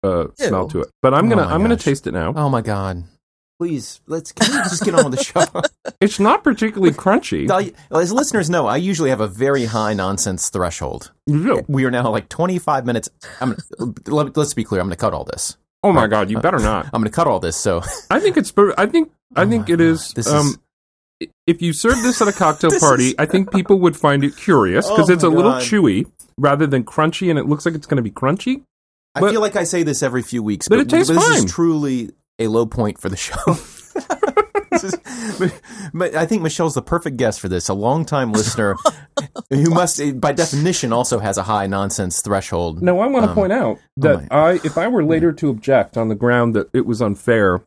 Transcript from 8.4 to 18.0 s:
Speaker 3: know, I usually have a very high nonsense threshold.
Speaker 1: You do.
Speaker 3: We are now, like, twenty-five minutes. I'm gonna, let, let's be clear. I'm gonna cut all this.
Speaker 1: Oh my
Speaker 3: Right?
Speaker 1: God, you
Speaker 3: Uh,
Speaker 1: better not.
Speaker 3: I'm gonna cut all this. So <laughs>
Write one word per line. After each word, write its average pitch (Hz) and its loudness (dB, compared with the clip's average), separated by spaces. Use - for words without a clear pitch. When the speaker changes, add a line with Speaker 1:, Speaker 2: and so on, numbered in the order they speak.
Speaker 3:
know, 165 0
I 110 0
usually 165 0
have 117 0
a 107 0
very 123 0
high 110 -2
nonsense 98 -4
threshold. - -6
Speaker 1:
You 151 0
do. - 0
Speaker 3:
We 135 0
are 127 0
now, 123 -2
like, 107 -6
twenty-five 165 -2
minutes. 117 -4
I'm 127 -2
gonna, 117 -6
let, 147 -2
let's 147 -2
be 110 -2
clear. 95 -2
I'm 90 -2
gonna 90 -6
cut - -2
all - -8
this. - -10
Speaker 1:
Oh 202 2
my 143 4
Speaker 3:
Right? 107 2
Speaker 1:
God, 104 0
you 110 -2
Speaker 3:
Uh, - -4
Speaker 1:
better 175 0
not. 107 -2
Speaker 3:
I'm 113 -4
gonna 107 -2
cut 165 0
all 110 2
this. 85 -4
So 87 -2
<laughs> - -10